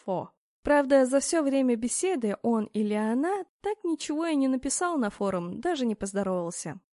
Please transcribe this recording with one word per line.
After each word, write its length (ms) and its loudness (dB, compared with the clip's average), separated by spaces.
Fo. 260 -4
Правда, 400 6
за 160 2
все 220 0
время 340 2
беседы 640 -2
он 300 0
или 220 0
она 500 0
так 240 -4
ничего 420 -2
и 80 0
не 140 2
написал 480 -2
на 140 0
форум, 500 -4
даже 240 -2
не 100 0
поздоровался. 840 -4